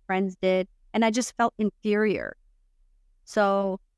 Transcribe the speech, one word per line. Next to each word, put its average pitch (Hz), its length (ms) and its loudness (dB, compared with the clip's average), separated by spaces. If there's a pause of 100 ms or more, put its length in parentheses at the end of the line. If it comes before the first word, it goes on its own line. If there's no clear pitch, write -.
friends 190 360 -2
did. 185 260 0 (260)
And 220 100 0
I 226 80 4
just 226 240 -4
felt 233 220 0
inferior. 208 800 -2 (880)
So 196 540 0 (180)